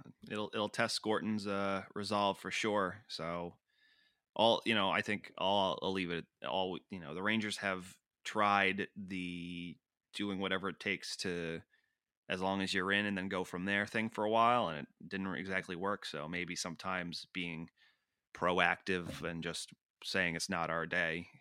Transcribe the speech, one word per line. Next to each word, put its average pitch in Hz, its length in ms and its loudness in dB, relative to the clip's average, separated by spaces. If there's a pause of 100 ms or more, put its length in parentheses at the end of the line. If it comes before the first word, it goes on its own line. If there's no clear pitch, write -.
(300)
it'll, 107 220 -4
it'll 107 160 0
test - 340 0
Gorton's, 107 440 0
uh, 98 360 0 (120)
resolve 101 440 2
for 98 120 -8
sure. 104 580 0
So 85 460 -6 (800)
all, 113 300 8
you 117 100 4
know, 98 160 4
I 92 120 4
think - 360 -4
all, 95 440 2
I'll 95 100 0
leave 92 180 0
it 85 140 -4 (180)
at - 60 -4
all, 92 300 0 (120)
you 98 80 -8
know, 76 160 -10
the 90 80 -4
Rangers 107 360 0
have 92 380 -4 (280)
tried 101 720 4
the 87 800 -6 (380)
doing 101 260 -2
whatever 95 300 0
it - 100 -10
takes - 380 -4
to, 82 420 -4 (680)
as 92 120 -2
long 95 220 2
as 95 100 0
you're 95 200 2
in 101 120 4
and 101 120 0
then 95 120 -4
go 92 160 -2
from 90 200 -6
there 101 220 2
thing 110 220 -2
for 107 160 -2
a 107 60 2
while, 117 380 6
and 78 120 -4
it - 60 -10 (220)
didn't 95 260 -2
exactly 95 420 -4
work. 98 300 -2
So 76 220 -6
maybe 87 280 -4
sometimes 87 760 -6
being 85 360 -6 (680)
proactive 90 880 2
and 82 200 -4
just 85 280 -6 (340)
saying 90 300 2
it's 82 140 -4
not 82 220 0
our 82 160 0
day, 85 420 0 (120)